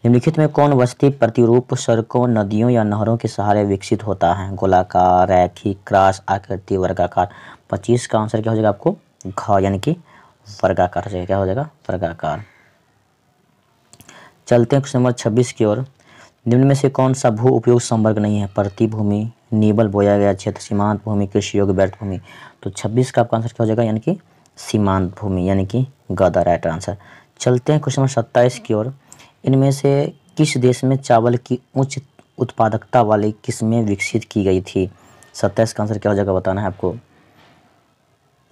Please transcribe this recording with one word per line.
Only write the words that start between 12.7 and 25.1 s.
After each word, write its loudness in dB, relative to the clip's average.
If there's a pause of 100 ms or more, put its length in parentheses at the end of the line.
चलते 4
हैं 2
क्वेश्चन -4
नंबर 2
छब्बीस 0
की 0
ओर। 0 (600)
निम्न 4
में 4
से 0
कौन 2
सा 2
भू 2
उपयोग 4
संवर्ग 0
नहीं 0
है? -2
प्रतिभूमि, -2 (200)
निबल 2
बोया 2
गया 2
क्षेत्र, -8
सीमांत -2
भूमि, -2
कृषि -2
योग्य 0
व्यर्थ 0
भूमि। -8 (420)
तो -8
छब्बीस -2
का 0
आपका -2
आंसर -4
क्या -6
हो 2
जाएगा, 0
यानी -2
कि -4 (380)
सीमांत -2